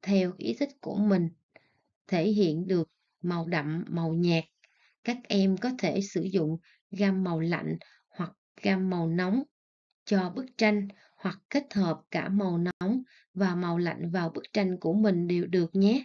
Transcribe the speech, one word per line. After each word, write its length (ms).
theo 360
ý 220
thích 100
của 140
mình, 340
thể 200
hiện 400
được 240
màu 260
đậm, 400
màu 260
nhạt. 300
Các 200
em 340
có 200
thể 240
sử 200
dụng 360
gam 320
màu 160
lạnh 380
hoặc 240
gam 280
màu 180
nóng 360
cho 240
bức 160
tranh 300
hoặc 340
kết 240
hợp 280
cả 180
màu 280
nóng 440
và 220
màu 220
lạnh 340
vào 180
bức 140
tranh 260
của 140
mình 340
đều 180
được 300
nhé. 300